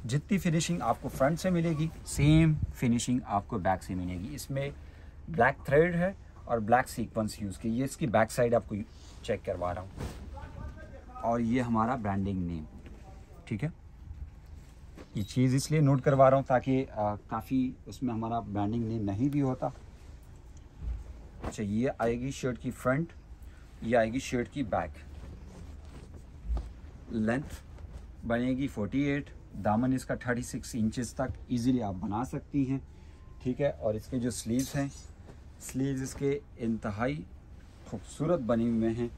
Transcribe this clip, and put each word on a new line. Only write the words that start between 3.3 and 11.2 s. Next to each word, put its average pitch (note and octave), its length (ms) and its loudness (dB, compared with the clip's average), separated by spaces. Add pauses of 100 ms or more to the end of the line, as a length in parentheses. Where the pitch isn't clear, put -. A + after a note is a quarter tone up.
back F#2 240 2
से G2 120 -4
मिलेगी। F2+ 400 -4
इसमें C#3 380 -4 (580)
black B2+ 260 6 (100)
thread E3 280 8
है F3+ 200 2 (340)
और A#2 120 2
black A#2+ 280 6
sequence G#2+ 540 -2
use G2 160 -6
की। A#2 100 -4
ये A#2+ 160 0
इसकी C#3+ 240 -2
बैक A2 220 4
साइड A#2+ 240 4
आपको A2 220 0 (480)
check G#2 200 -2
करवा F2+ 280 -2
रहा F#2 100 -6
हूँ, - 1400 -12